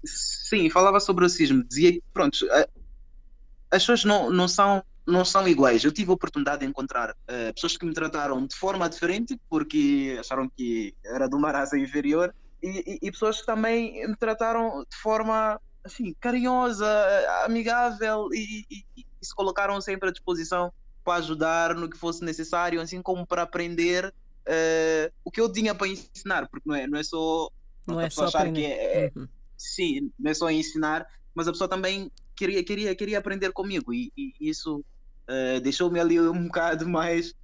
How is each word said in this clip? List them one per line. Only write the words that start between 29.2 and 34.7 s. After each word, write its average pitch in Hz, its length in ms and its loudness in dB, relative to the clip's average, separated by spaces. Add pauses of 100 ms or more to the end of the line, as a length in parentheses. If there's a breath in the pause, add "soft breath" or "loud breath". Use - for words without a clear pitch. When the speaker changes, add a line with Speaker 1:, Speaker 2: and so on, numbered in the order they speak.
Speaker 1:
sim, 143 640 -2
não 143 120 0
é 156 40 0
só 165 160 0
ensinar, 156 560 0 (280 soft breath)
mas 165 120 -2
a 175 60 0
pessoa 180 160 -4
também 190 420 -4 (240)
queria, 190 300 -2
queria, 208 320 -2
queria 208 220 -4
aprender 196 340 -4
comigo 190 420 -4
e, 120 220 -4
e 139 240 -10
isso, 151 440 -6 (440)